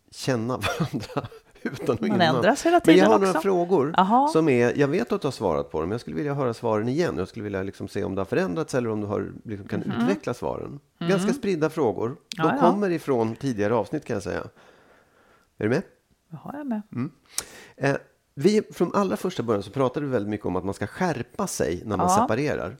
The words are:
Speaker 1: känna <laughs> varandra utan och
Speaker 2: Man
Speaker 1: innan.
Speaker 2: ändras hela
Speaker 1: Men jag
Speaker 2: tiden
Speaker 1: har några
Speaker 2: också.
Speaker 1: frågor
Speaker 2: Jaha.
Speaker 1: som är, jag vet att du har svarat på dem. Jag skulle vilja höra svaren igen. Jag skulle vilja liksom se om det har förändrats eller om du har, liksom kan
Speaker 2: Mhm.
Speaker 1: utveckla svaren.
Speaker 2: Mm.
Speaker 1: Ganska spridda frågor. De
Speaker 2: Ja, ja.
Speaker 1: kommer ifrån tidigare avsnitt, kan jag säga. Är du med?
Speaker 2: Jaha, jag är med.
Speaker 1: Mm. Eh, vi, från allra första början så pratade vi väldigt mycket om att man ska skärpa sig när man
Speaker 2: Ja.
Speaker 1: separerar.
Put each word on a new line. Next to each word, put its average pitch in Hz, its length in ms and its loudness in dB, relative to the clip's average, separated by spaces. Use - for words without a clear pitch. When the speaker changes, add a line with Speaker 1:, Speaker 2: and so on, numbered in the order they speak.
Speaker 1:
känna 123 460 -2
<laughs> - 220 -4
varandra 135 480 -6
utan - 340 -4
och - 60 -6
Speaker 2:
Man - 140 0
Speaker 1:
innan. 170 200 4
Speaker 2:
ändras 196 300 2
hela 339 200 6
Speaker 1:
Men 320 100 10
jag - 0 -
Speaker 2:
tiden 196 160 8
Speaker 1:
har 214 80 6
några 190 120 2
Speaker 2:
också. 311 100 -2
Speaker 1:
frågor 175 560 2
Speaker 2:
Jaha. 220 300 4
Speaker 1:
som 160 220 4
är, 120 300 4
jag 139 80 4
vet 190 240 -2
att 208 100 0
du 151 60 -2
har 131 40 0
svarat 80 400 0
på 78 100 -2
dem. 85 100 -2
Jag 117 100 -4
skulle - 140 -10
vilja 147 180 -2
höra 131 200 0
svaren 113 360 0
igen. 156 280 0
Jag 92 100 -2
skulle 110 160 -12
vilja 101 200 -4
liksom 98 240 -8
se 101 160 -4
om 95 120 -4
det 98 60 -2
har 95 40 -4
förändrats 160 500 -2
eller 120 140 0
om 107 120 -2
du 104 60 -4
har, 98 240 -4
liksom 104 220 -10
kan - 120 -4
Speaker 2:
Mhm. - 120 -4
Speaker 1:
utveckla 196 320 0
svaren. 73 460 -6
Speaker 2:
Mm. 170 120 -2
Speaker 1:
Ganska 196 220 2
spridda 185 360 -2
frågor. 113 400 0
De 139 60 -8
Speaker 2:
Ja, 165 240 2
ja. 240 100 6
Speaker 1:
kommer 202 180 0
ifrån 123 460 0
tidigare 113 400 0
avsnitt, 113 300 -2
kan 127 80 -4
jag 101 100 -4
säga. 90 160 -4
Är 104 60 -4
du 107 60 0
med? 143 120 0
Speaker 2:
Jaha, 160 120 -18
jag 285 60 -10
är 302 40 -10
med. 226 180 -4
Speaker 1:
Mm. 135 160 -6
Eh, 139 180 0
vi, 202 220 4
från 170 220 -2
allra 196 220 0
första 180 260 -4
början 110 200 0
så 101 80 -14
pratade 131 340 -2
vi 139 60 -4
väldigt 104 180 0
mycket 104 160 -4
om 90 100 0
att 90 100 -2
man 98 80 -2
ska 104 140 -6
skärpa 180 600 -4
sig - 380 -2
när 104 120 -2
man 175 120 2
Speaker 2:
Ja. 196 120 6
Speaker 1:
separerar. 113 580 -2